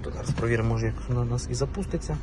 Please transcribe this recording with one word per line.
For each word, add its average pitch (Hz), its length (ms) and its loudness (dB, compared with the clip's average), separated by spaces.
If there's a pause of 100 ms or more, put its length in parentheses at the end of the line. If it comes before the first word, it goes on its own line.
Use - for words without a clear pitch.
То - 80 -6
зараз - 200 -4
провіримо, 117 380 2
може, 113 160 2
як 110 100 0 (120)
вона 123 140 2
у 120 40 2
нас 120 240 -2
і 127 40 -2
запуститься. 151 680 -2